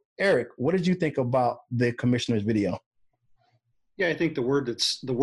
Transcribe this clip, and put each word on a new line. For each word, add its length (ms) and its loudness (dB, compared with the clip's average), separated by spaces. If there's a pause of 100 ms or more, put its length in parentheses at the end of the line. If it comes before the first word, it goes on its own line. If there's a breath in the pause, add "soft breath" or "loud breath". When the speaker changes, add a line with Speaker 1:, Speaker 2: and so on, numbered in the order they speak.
(180)
Speaker 1:
Eric, 380 2
what 160 0
did 160 0
you 80 4
think 220 -2
about 400 0 (120)
the 220 0
commissioner's 520 0
video? 360 0 (1160)
Speaker 2:
Yeah, 100 0
I 80 0
think 200 -2
the 60 -2
word 260 0
that's, 340 -4
the 100 -6 (120)